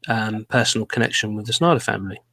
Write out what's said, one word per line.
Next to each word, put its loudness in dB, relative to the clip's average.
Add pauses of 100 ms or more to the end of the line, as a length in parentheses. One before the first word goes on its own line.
um, -2
personal 2
connection 0
with -6
the -6
Snyder 4
family -4 (140)